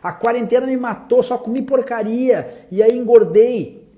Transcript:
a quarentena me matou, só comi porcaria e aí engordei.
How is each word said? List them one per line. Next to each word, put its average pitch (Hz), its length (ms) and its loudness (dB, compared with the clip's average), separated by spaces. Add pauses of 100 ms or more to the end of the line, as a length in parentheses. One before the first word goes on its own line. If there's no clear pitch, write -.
a 175 120 -10
quarentena 233 540 -2
me 262 100 -4
matou, 247 460 -2
só 247 160 -4
comi 247 240 -6
porcaria 240 1080 -2
e 190 120 0
aí 226 140 4
engordei. 220 1000 2